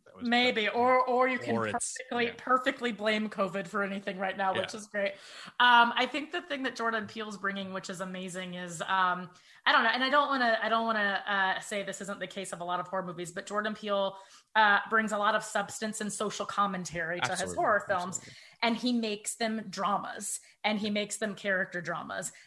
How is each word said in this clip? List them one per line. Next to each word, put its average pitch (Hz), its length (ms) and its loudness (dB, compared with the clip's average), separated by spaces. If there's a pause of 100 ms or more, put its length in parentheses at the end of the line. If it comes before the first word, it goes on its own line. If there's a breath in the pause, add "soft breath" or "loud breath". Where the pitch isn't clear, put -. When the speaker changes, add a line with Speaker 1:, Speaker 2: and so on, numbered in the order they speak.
Speaker 1:
that - 100 -20
was 247 100 -10
Speaker 2:
Maybe, 240 380 2
Speaker 1:
that. 208 60 0
Speaker 2:
or, 254 360 4
or 254 220 4
you 254 100 -2
can 240 160 -4
Speaker 1:
Or 226 140 0
it's, - 300 -4
Speaker 2:
perfectly, 240 300 -2
Speaker 1:
yeah. 233 100 -6
Speaker 2:
perfectly 247 540 0
blame 214 360 0
covid 190 400 -2
for 202 140 -2
anything 196 340 -4
right 190 180 -4
now, 190 200 0
which - 180 -2
Speaker 1:
Yeah. 220 80 -10
Speaker 2:
is 208 60 -14
great. 202 260 -2 (480 loud breath)
Um, 240 340 10
I 247 160 4
think 294 220 -4
the 349 80 -4
thing 285 220 -6
that 254 140 -2
Jordan 226 320 0
Peele's 214 280 -8
bringing, 196 380 -4
which 190 160 -6
is 180 100 -8
amazing, 185 540 -8
is, 175 340 -8
um, 180 400 2 (360 loud breath)
I 269 80 6
don't 269 120 6
know. 226 80 4
And 247 100 0
I 262 80 2
don't 285 180 6
wanna, 240 340 2
I 214 60 0
don't 226 180 2
wanna, 202 400 0
uh, 190 340 0
say 202 240 -4
this 185 160 -8
isn't 196 180 -8
the 185 80 -6
case 185 260 -8
of 180 80 -8
a 175 40 -8
lot 175 160 -2
of 170 80 -10
horror 190 160 -2
movies, 175 260 -8
but 190 160 -10
Jordan 208 280 -2
Peele, 196 420 0 (400 loud breath)
uh, 208 220 8 (120)
brings 220 220 4
a 208 60 0
lot 208 160 4
of 214 100 0
substance 208 560 -4
and 208 120 -4
social 208 320 -4
commentary 180 760 -2
to - 100 0
his 180 100 -2
Speaker 1:
Absolutely. 185 160 -4
Speaker 2:
horror 247 320 2
films, 185 300 -2
Speaker 1:
Absolutely. - 160 -18 (300 loud breath)
Speaker 2:
and 226 120 2
he 247 160 0
makes 220 440 -2
them 220 340 -2
dramas, 190 680 -2 (240 loud breath)
and 214 140 0
he 214 120 -2
makes 208 280 -2
them 208 160 -4
character 185 460 -2
dramas. 170 520 -6 (140 loud breath)